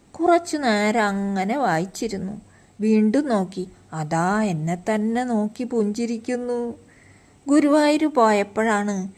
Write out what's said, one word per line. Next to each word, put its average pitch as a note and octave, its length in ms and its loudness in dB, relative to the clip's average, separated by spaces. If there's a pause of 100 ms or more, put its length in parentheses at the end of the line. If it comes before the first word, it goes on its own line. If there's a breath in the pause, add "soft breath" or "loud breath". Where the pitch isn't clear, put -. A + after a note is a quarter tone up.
(160)
കുറച്ചു E4+ 420 2
നേരം G#3+ 500 0
അങ്ങനെ G3 500 -2
വായിച്ചിരുന്നു. F#3+ 840 -4 (380 soft breath)
വീണ്ടും A3 480 2
നോക്കി, F#3 420 -2 (240 loud breath)
അതാ E3 500 0
എന്നെ E3 320 -2 (140)
തന്നെ A3 340 -2
നോക്കി A3 400 -2
പുഞ്ചിരിക്കുന്നു. A#3+ 1120 -4 (760 soft breath)
ഗുരുവായൂർ D4 600 4
പോയപ്പോഴാണ് G#3 1120 0